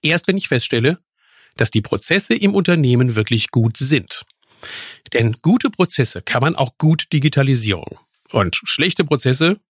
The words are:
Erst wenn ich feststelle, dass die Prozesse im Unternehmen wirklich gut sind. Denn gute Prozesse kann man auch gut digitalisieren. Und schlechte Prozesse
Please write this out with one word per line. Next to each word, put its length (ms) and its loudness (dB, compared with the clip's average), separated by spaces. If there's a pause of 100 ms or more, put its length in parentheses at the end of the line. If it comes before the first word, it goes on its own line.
Erst 260 0
wenn 100 0
ich 100 -6
feststelle, 500 0 (600)
dass 120 2
die 120 0
Prozesse 520 -2
im 220 0
Unternehmen 600 2
wirklich 360 0
gut 260 0
sind. 460 -2 (920)
Denn 280 0
gute 280 2
Prozesse 520 -2
kann 200 -2
man 140 0
auch 220 -2
gut 340 0
digitalisieren. 880 0 (340)
Und 320 0
schlechte 400 0
Prozesse 540 0 (120)